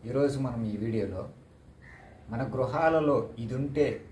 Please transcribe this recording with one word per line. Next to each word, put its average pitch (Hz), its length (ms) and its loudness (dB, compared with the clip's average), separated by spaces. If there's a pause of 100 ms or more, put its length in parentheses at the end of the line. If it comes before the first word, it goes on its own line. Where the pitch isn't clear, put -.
ఈరోజు 135 380 2
మనం 117 160 -4 (100)
ఈ - 100 -4
వీడియోలో 101 400 -2 (1080)
మన 117 100 -4 (140)
గృహాలలో 151 600 4 (280)
ఇది 110 160 -4
ఉంటే 143 260 2 (280)